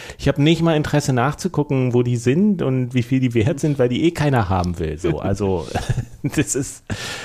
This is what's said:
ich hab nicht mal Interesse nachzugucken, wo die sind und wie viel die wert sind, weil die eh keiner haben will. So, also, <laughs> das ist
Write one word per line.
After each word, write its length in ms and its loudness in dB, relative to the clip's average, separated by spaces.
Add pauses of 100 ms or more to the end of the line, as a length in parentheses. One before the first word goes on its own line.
(160)
ich 120 -2
hab 100 0
nicht 240 4
mal 140 2
Interesse 360 0
nachzugucken, 800 0
wo 120 4
die 120 0
sind 460 2
und 320 -2
wie 80 2
viel 160 0
die 160 0
wert 240 2
sind, 220 0
weil 80 6
die 160 2
eh 80 4
keiner 360 2
haben 300 0
will. 180 -4
So, 220 -2
also, 480 0 (320)
<laughs> 240 -10
das 320 -2
ist 300 -6 (400)